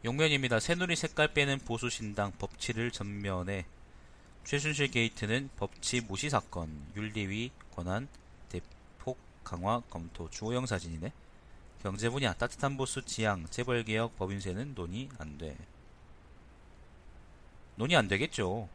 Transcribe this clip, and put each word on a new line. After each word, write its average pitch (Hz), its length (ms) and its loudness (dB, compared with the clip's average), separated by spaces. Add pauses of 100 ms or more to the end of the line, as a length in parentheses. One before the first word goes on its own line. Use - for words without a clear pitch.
용면입니다. 135 540 6
새누리 175 380 4
색깔 151 360 4
빼는 139 280 4
보수신당 107 720 0
법치를 113 580 -2
전면에. 98 720 -2 (800)
최순실 143 460 2
게이트는 117 680 2
법치 - 440 0
무시 113 280 -2
사건, 90 400 0 (280)
윤리위 107 560 -2 (240)
권한 95 320 -2 (400)
대폭 - 680 -8 (260)
강화 101 360 0 (100)
검토. 82 400 -6
주호영 120 360 -2
사진이네. 85 460 -2 (720)
경제 101 260 0
분야 123 260 2
따뜻한 139 420 0
보수 131 260 -2
지향, 101 480 2
재벌 120 340 0
개혁, 110 340 0
법인세는 98 560 -2
논의 98 340 -4 (100)
안 76 200 -8
돼. 78 180 -6 (2250)
논의 147 200 4
안 110 120 8
되겠죠. 101 680 2